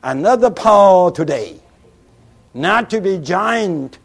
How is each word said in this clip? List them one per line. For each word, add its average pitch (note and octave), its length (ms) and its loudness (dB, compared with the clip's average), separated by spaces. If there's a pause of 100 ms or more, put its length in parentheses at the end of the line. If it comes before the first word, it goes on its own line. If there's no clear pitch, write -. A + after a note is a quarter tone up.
another G#3+ 440 0
Paul F#3+ 600 4
today, D3 480 -6 (920)
not G3 380 -2
to A3 100 -4
be F#3+ 160 -2
giant F3+ 880 -6